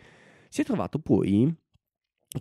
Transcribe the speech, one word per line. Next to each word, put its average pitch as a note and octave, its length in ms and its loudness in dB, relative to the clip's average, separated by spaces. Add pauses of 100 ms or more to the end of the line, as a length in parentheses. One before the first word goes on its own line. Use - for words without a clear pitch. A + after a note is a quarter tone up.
(500)
Si - 100 -12
è D4 60 0
trovato C#3+ 340 -4
poi G#2+ 560 2 (840)